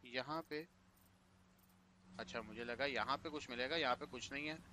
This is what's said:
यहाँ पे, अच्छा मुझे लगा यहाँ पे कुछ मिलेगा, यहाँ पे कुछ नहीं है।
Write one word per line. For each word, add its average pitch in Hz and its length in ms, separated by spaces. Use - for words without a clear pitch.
यहाँ 131 380
पे, 156 240
अच्छा 113 220
मुझे 110 220
लगा 120 220
यहाँ 127 300
पे 160 140
कुछ 147 200
मिलेगा, 127 260
यहाँ 127 200
पे 147 100
कुछ 127 260
नहीं 143 140
है। 160 120